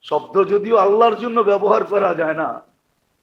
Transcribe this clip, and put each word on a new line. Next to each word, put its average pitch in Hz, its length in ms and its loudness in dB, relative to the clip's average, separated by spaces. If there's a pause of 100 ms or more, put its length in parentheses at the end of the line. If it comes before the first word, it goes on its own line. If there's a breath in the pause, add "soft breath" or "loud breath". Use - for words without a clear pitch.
শব্দ 156 420 -2
যদিও 202 340 0
আল্লাহর 214 380 4
জন্য 233 260 -4
ব্যবহার 202 420 2
করা 196 300 0
যায় 156 200 -2
না, 143 280 -6 (600)